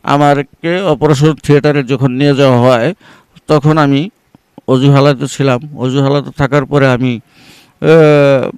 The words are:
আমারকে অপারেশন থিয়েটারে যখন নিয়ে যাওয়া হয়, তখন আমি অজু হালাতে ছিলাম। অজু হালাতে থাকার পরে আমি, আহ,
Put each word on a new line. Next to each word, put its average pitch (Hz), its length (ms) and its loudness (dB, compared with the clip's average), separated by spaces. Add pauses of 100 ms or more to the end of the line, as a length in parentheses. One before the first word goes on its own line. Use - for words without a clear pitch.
আমারকে 147 760 -2
অপারেশন 151 520 0
থিয়েটারে 143 500 0
যখন 127 280 -2
নিয়ে 139 240 0
যাওয়া 131 240 2
হয়, 127 340 0 (540)
তখন 151 300 0
আমি 143 320 0 (580)
অজু 131 240 2
হালাতে 139 360 0
ছিলাম। 139 500 -6
অজু 131 260 -4
হালাতে 139 340 -4
থাকার 139 280 -2
পরে 139 220 0
আমি, 123 320 -2 (640)
আহ, 151 760 2